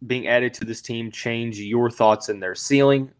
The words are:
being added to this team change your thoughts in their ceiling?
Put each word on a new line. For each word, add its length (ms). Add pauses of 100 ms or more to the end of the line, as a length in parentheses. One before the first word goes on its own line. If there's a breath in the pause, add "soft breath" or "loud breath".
being 220
added 260
to 120
this 160
team 300
change 480
your 300
thoughts 400
in 100
their 160
ceiling? 640